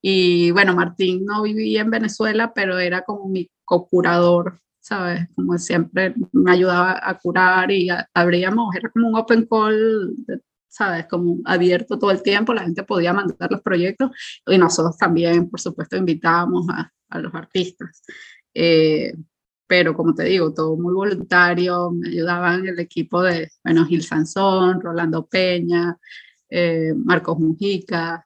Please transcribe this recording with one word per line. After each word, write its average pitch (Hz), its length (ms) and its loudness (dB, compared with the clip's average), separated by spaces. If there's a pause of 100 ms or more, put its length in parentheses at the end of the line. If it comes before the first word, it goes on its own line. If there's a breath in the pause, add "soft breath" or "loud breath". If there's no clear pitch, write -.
Y 180 500 2
bueno, 190 240 4
Martín 185 500 -2
no 208 160 -4
vivía 214 400 -2
en 214 80 0
Venezuela, 220 640 -2
pero 190 240 -2
era 180 240 -2
como 202 260 -10
mi 185 220 -4 (160)
co-curador, 175 920 2 (200)
¿sabes? 175 560 -6
Como 180 220 -2
siempre 175 560 0 (180)
me 185 200 4
ayudaba 180 500 2
a 185 160 -6
curar 185 540 2
y 180 180 0
a-, - 240 -4
abríamos, 185 640 2
era 226 140 -8
como 233 200 2
un 220 80 0
open 226 320 2
call, 214 680 0 (540)
¿sabes? 170 380 -4
Como 175 380 0
abierto 175 520 0
todo 202 140 2
el 190 100 0
tiempo, 208 320 0
la 214 80 -2
gente 175 220 -4
podía 175 280 -2
mandar 185 400 -4
los 190 100 -4
proyectos 196 500 -2 (340 loud breath)
y 190 140 4
nosotros 170 380 2
también, 170 520 2
por - 100 -12
supuesto, 160 380 -8
invitábamos 175 720 0
a, - 240 -8 (160)
a 170 100 -8
los 160 140 -10
artistas. 175 680 -8 (500 loud breath)
Eh, 160 600 2 (540)
pero 170 280 2
como 165 180 0
te 165 120 -4
digo, 170 280 0
todo 160 240 -2
muy 175 160 -2
voluntario, 175 1000 0
me 175 180 -6
ayudaban 175 580 -2
el 175 120 -8
equipo 175 440 -4
de, 165 260 -2 (140)
bueno, 165 220 4
Gil 165 180 0
Sansón, 180 760 0
Rolando 165 460 -4
Peña, 175 720 0 (520 loud breath)
eh, 165 460 0
Marcos 180 440 0
Mujica 170 880 -2